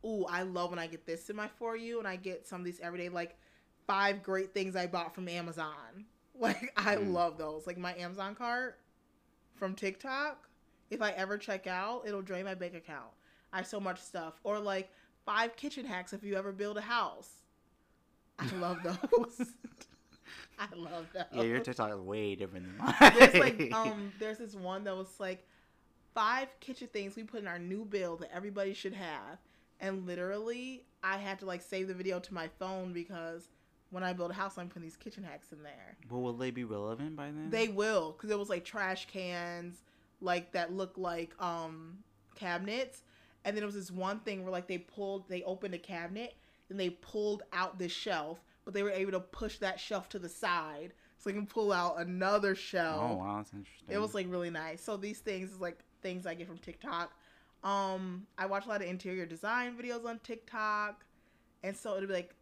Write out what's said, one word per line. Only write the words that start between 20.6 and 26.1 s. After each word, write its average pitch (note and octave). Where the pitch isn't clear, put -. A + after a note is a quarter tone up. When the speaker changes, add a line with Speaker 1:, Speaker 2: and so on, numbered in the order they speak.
Speaker 1:
love E3+
those. F3
Speaker 2:
Yeah, A#2+
your A#2
TikTok A2+
is G2+
way G2+
different F#2
than F#2+
mine. -
Speaker 1:
There's, B3
like, F3
Speaker 2:
<laughs> -
Speaker 1:
um, G#3+
there's G#3+
this G#3+
one F#3+
that F#3+
was, F#3+
like, F#3